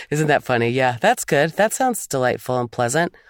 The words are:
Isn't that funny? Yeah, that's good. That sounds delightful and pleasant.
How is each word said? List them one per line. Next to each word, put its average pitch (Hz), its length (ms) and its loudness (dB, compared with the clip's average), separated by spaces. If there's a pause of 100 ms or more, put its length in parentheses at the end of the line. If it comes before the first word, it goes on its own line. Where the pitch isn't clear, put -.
Isn't 151 180 0
that 139 160 2
funny? 117 260 0
Yeah, 127 300 0
that's 226 240 2
good. 156 280 0
That 208 200 0
sounds - 360 -2
delightful 127 520 -2
and 120 120 -4
pleasant. 127 420 -2 (160)